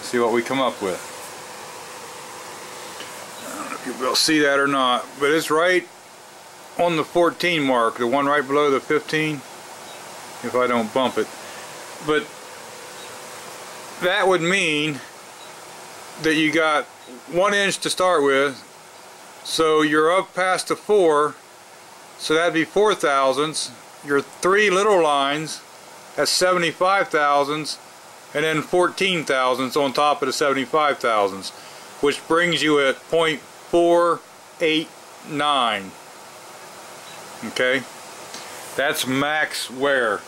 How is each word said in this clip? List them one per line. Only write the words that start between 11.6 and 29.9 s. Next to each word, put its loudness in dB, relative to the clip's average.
But 0
that 2
would 4
mean 0
that 2
you 2
got 2
one 2
inch 2
to -4
start 2
with, 2
so 2
you're 4
up 0
past 0
the -2
four, 4
so -2
that'd 4
be 2
four 2
thousandths. 0
Your 2
three 2
little 4
lines, 0
that's 2
seventy-five 2
thousandths, 0
and 0
then 0
fourteen 2
thousandths 0
on 2